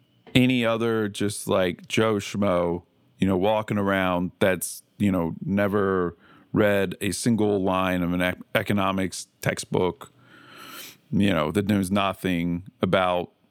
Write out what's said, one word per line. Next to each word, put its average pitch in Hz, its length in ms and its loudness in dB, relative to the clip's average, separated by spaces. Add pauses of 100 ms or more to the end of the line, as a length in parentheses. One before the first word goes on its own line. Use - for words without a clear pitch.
(340)
any 127 320 2
other 113 420 0
just, 101 400 -4
like, 92 400 0
Joe 110 280 2
Schmo, 87 680 -2 (360)
you 98 80 2
know, 98 100 2
walking 107 400 0
around 95 640 0
that's, 92 440 0 (140)
you 104 140 2
know, 85 240 0 (100)
never 95 720 0 (340)
read 101 480 2
a 101 120 -2
single 104 520 2
line 92 380 0
of 87 100 0
an 90 100 -2
ec-, 98 200 -2 (120)
economics 95 760 -2 (120)
textbook, - 720 -2 (1000)
you 101 200 2
know, 80 220 0
that 101 160 0
knows 98 220 2
nothing 92 760 -2 (180)
about, 90 500 2 (200)